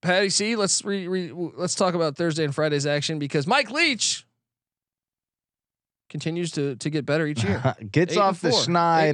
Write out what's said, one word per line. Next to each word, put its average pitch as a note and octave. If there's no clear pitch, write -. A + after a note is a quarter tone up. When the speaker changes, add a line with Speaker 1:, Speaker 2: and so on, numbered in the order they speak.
Speaker 1:
Patty F#3
C, G#3+
let's G3+
re-, G3
re-, F3+
w-, E3
let's E3
talk F3+
about D#3+
Thursday E3
and C#3+
Friday's D3
action D3
because C#3+
Mike A#3+
Leach D4
continues E3
to, C#3+
to C3
get D3
better D#3
each C#3+
year. B2
Speaker 2:
<laughs> G2+
Gets E3+
off G3
the E3+
Speaker 1:
Eight -
and -
four. F3
Speaker 2:
schneid E3+
Speaker 1:
Eight D#3